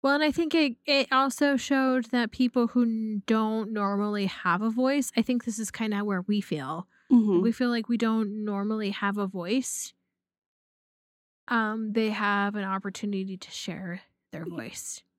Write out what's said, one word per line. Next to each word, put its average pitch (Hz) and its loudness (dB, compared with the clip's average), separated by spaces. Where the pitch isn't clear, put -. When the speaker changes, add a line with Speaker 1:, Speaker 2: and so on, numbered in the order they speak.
Speaker 1:
Well, 269 4
and 294 2
I 302 4
think 320 0
it, 285 4
it 277 2
also 269 4
showed 262 2
that 240 0
people 247 2
who 247 2
n-, 220 -2
don't 220 0
normally 202 0
have 180 0
a 226 2
voice, 254 0
I 226 2
think 247 0
this 220 -6
is 214 -6
kinda 208 -2
where 196 0
we 208 0
feel. 160 -6
Speaker 2:
Mm-hmm. 208 6
Speaker 1:
We 226 4
feel 247 0
like 233 -2
we 233 0
don't 220 0
normally 208 -2
have 202 -2
a 202 -2
voice. 196 -4
Um, 220 -2
they 220 0
have 208 0
an 208 -4
opportunity 190 -6
to - -18
share 180 -10
their 165 -10
Speaker 2:
Yeah. 170 -10
Speaker 1:
voice. - -12